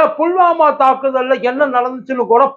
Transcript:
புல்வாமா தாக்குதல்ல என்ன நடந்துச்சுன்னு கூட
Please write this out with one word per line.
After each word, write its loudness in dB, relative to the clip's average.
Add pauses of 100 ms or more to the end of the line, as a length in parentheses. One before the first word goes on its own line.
(180)
புல்வாமா 2 (160)
தாக்குதல்ல 0 (160)
என்ன -2
நடந்துச்சுன்னு -4
கூட 4 (140)